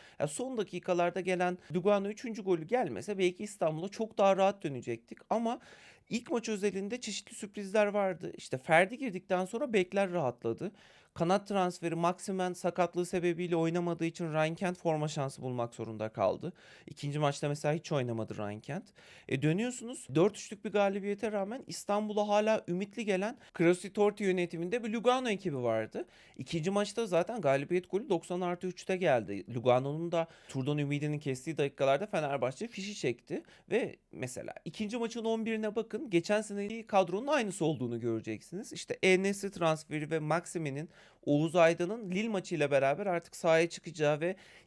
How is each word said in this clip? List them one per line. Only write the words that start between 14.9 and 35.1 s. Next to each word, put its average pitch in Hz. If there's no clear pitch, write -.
şansı 143
bulmak 123
zorunda 110
kaldı. 98
İkinci 143
maçta 147
mesela 147
hiç 165
oynamadı 113
Ryan 104
Kent. 147
E, 135
dönüyorsunuz, 226
dört 196
üçlük -
bir 208
galibiyete 202
rağmen 208
İstanbul'a 208
hala 214
ümitli 202
gelen 196
Krasi 180
Torti 208
yönetiminde 180
bir 233
Lugano 240
ekibi 185
vardı. 113
İkinci 160
maçta 202
zaten 180
galibiyet 143
golü 202
doksan 180
artı 180
üçte 185
geldi. 117
Lugano'nun 135
da 165
turdan 135
ümidinin 147
kestiği 135
dakikalarda 143
Fenerbahçe 143
fişi 202
çekti. 143
Ve 214
mesela -
ikinci 208
maçın 233